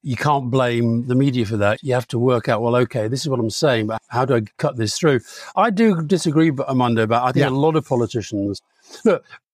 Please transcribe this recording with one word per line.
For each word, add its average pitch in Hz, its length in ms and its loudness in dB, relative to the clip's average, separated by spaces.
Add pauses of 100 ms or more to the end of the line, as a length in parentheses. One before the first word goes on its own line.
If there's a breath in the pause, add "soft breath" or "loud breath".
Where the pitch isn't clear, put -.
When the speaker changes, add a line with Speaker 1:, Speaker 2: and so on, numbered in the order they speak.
Speaker 1:
you 127 140 -4
can't 143 340 -2
blame 120 580 0
the 123 80 0
media 127 300 2
for 107 120 -4
that. 101 260 0
You 131 100 -2
have 123 140 -2
to 120 120 -4
work 123 280 2
out, 110 140 0
"Well, 120 140 0
okay, 120 320 -2
this 127 140 -6
is 156 80 -6
what 131 100 -2
I'm 113 100 -2
saying, 113 380 0
but 110 200 -6
how 127 180 0
do 135 100 2
I 113 60 2 (160)
cut 143 200 -4
this 110 200 -4
through?" 143 220 2 (360 loud breath)
I 202 140 2
do 202 320 2
disagree, 160 500 2
but 131 180 -6
Armando, 120 360 2
but 117 160 2
I 127 100 0
think 135 120 2
Speaker 2:
Yeah. 131 60 2
Speaker 1:
a - 20 -2
lot 151 240 2
of 151 120 -2
politicians, 104 720 -2 (420 loud breath)
look, 196 200 2 (300 loud breath)